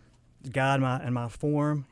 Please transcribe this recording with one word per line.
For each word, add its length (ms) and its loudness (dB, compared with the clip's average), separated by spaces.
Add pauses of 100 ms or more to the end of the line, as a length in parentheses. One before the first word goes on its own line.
(420)
The 80 -14
guy 260 2
in 60 2
my, 260 0
in 60 -2
my 160 -2
form, 640 0